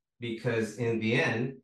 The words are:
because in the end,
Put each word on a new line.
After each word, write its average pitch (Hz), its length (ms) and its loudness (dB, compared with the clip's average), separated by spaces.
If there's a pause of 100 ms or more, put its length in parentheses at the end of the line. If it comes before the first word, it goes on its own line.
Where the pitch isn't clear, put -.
(200)
because 113 580 -2
in 117 220 0
the 110 140 2
end, 127 500 2